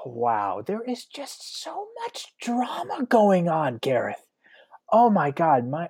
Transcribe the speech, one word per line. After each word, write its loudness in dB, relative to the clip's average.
wow. -2
There -6
is -8
just -14
so -10
much -12
drama -4
going 6
on, 0
Gareth. -2
Oh 8
my 2
God. 2
My, -6